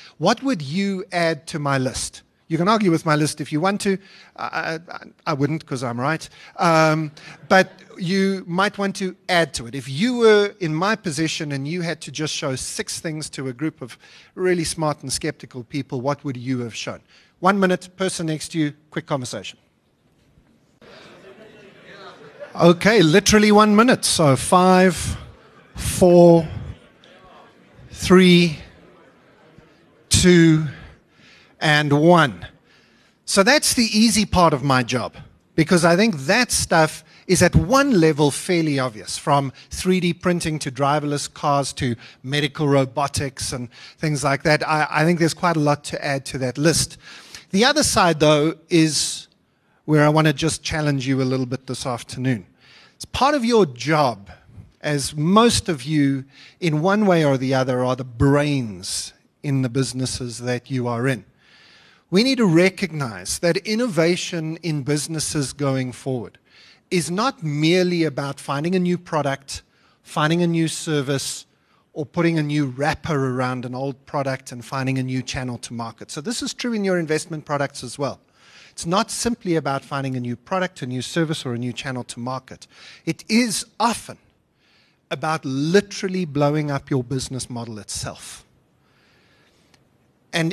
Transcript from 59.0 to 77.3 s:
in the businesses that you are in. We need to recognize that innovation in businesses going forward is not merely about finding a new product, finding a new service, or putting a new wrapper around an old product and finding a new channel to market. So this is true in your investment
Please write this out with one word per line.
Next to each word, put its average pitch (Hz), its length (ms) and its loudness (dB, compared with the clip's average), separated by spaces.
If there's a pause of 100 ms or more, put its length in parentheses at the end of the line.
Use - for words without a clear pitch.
in 139 200 -2
the 127 60 -2
businesses 123 720 -6
that 123 300 -6
you 123 160 -4
are 120 220 -2
in. 117 160 -4 (840)
We 185 140 2
need 262 160 0
to 233 80 4
recognize 156 920 0
that 170 180 2
innovation 170 1040 -2
in 151 220 -4
businesses 147 680 -4
going 131 380 -2
forward 117 480 -8 (500)
is 165 220 -2
not 220 320 -2
merely 165 640 2
about 139 340 -6
finding 151 380 -4
a - 20 2
new 180 180 0
product, 143 640 -4 (420)
finding 160 360 0
a 175 60 2
new 165 220 0
service, 143 800 -4 (460)
or 156 140 -8
putting 165 320 0
a 151 60 0
new 147 220 -2
wrapper 135 680 -2
around 127 300 -4
an 123 100 -10
old 135 320 -8
product 135 460 -6
and 120 120 -14
finding 131 340 -4
a 131 40 -2
new 127 180 -4
channel 127 380 -8
to - 160 -16
market. 113 380 -12
So 156 80 -12
this 208 220 -8
is 269 120 -8
true 240 180 -6
in 208 120 -4
your 190 120 0
investment 156 480 -4